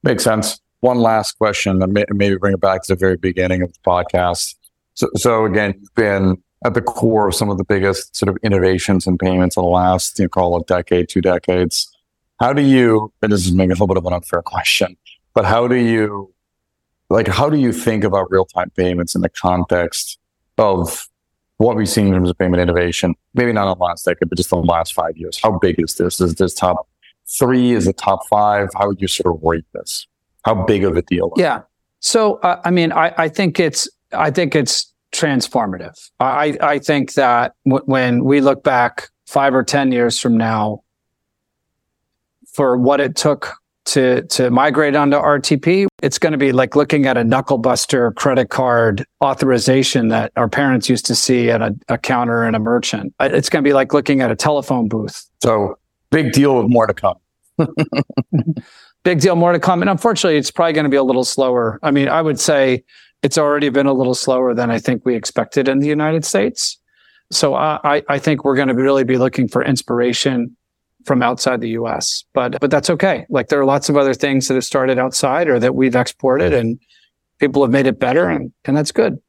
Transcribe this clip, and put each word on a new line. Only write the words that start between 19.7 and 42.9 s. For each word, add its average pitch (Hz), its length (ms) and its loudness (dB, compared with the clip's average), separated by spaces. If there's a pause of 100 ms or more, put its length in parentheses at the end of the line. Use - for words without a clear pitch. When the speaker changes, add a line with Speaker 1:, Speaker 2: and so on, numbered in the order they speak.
Speaker 1:
of 95 500 -2 (500)
what 110 200 2
we've 107 100 -2
seen 101 200 0
in 95 60 2
terms 90 160 2
of 87 80 -4
payment 90 240 0
innovation? 87 540 0 (180)
Maybe 123 200 0
not 101 180 0
in 90 60 -4
the 90 60 -2
last 87 200 -4
decade, 87 240 -2
but 87 80 -6
just 87 160 -4
in 90 80 0
the 85 80 0
last 82 260 0
five 82 220 -4
years. 82 260 -12
How 107 160 0
big 90 220 0
is 82 160 -4
this? 87 240 -2
Is 85 160 0
this 92 180 -2
top 90 360 -2 (500)
three? 123 320 2
Is 101 160 0
it 95 100 -2
top - 300 -2
five? 104 480 2
How 101 120 0
would 98 120 -4
you 95 80 -4
sort 87 260 -2
of 80 80 -6
rate 82 320 -2
this? - 320 -12 (380)
How 107 220 0
big 101 180 2
of 87 140 0
a 87 40 0
deal? 87 360 -2
Speaker 2:
Yeah. 147 240 -2 (400)
So, 214 360 0
uh, 180 280 -2
I 175 60 0
mean, 170 200 2
I, 165 260 0
I 160 120 0
think 180 320 -2
it's, 156 260 -2 (240)
I 156 180 -2
think 160 260 -2
it's - 360 -2 (220)
transformative. 107 840 -4 (220)
I, 143 420 0
I, 147 120 0
I 143 60 -2
think 143 340 -2
that 123 400 2 (120)
w-, 135 200 0
when 127 400 0
we 139 160 4
look 135 220 2
back 123 440 0 (180)
five 139 300 0
or 131 80 2
ten 135 300 0
years 120 260 0
from 120 160 0
now, 110 460 -2 (1700)
for 127 260 0
what 135 220 2